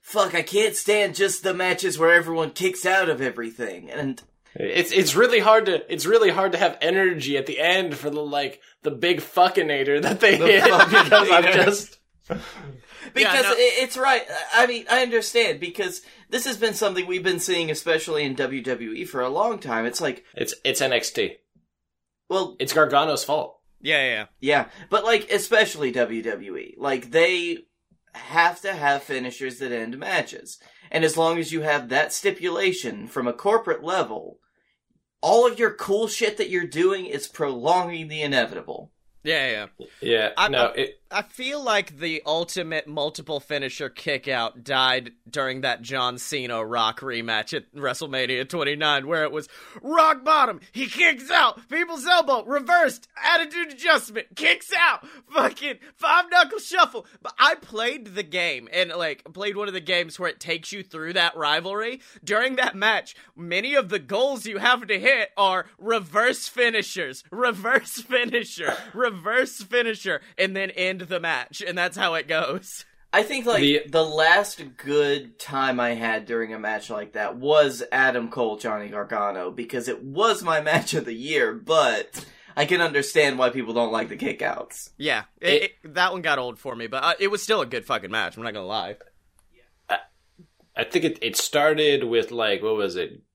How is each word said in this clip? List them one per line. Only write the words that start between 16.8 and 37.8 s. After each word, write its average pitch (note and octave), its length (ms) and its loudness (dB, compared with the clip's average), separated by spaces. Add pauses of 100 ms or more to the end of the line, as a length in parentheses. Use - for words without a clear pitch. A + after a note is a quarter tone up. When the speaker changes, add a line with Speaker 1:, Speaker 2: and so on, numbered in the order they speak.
Speaker 1:
we've F3+ 160 -4
been F3+ 180 0
seeing, E3+ 300 -2
especially D#3 540 -2
in C3+ 100 -4
W C3 280 -4
W A#2 300 -6
E, C#3+ 120 -8
for C#3 160 -6
a B2+ 80 0
long G3+ 300 -2
time. A#2 280 -4
It's - 140 -6
like C#3 240 -4 (100)
Speaker 2:
It's, - 200 -6 (100)
it's C3+ 160 0
N C3 120 0
X - 180 -2
T. G2 260 -4 (920)
Speaker 1:
Well F#3 300 -2
Speaker 2:
It's C3 140 -4
Gargano's D3+ 520 4
fault. - 340 -4 (220)
Speaker 3:
Yeah, D3 220 0
yeah, C3 80 0
yeah. G#2+ 160 -4 (140)
Speaker 1:
Yeah, - 280 2 (220)
but, G#3+ 140 2
like, A3 260 2
especially G3 640 2
W A2+ 300 0
W G2 340 -8
E. - 220 -14
Like, B2+ 320 -4
they E3+ 480 2 (560)
have E3+ 480 2
to G3 100 -4
have C#3+ 300 0
finishers B2+ 560 -8
that C3 120 -6
end A#2 280 -8
matches. - 600 -6 (320)
And D#3+ 140 0
as D#3 140 2
long E3 200 2
as D#3 140 -4
you D#3+ 80 -4
have D3 300 -2
that D3 240 0
stipulation F3+ 920 -2
from B2 220 -4
a A#2+ 60 -2
corporate G#3 500 0
level, E3 540 -4 (840)
all A3+ 260 6
of A3+ 120 0
your A3 140 2
cool G#3 360 0
shit G#3+ 300 -2
that G#3+ 120 -2
you're F3 160 -2
doing F#3 400 0
is D3+ 220 -8
prolonging D#3+ 800 -2